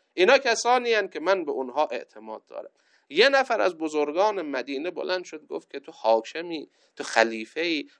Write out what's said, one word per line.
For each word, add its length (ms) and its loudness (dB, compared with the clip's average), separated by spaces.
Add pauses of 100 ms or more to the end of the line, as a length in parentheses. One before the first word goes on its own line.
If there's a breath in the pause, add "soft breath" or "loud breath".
(140)
اینا 240 6
کسانی 560 2
هن 140 2
که 120 -10
من 260 0
به 60 -4
اونها 400 -2
اعتماد 540 -12
دارم. 260 -14 (380)
یه 200 4
نفر 320 2
از 160 0
بزرگان 640 0
مدینه 500 -6
بلند 320 -6
شد 240 -16
گفت 240 -10
که 80 -10
تو 120 -20
حاکمی، 760 -2 (260)
تو 80 -8
خلیفه‌ای، 840 0 (120)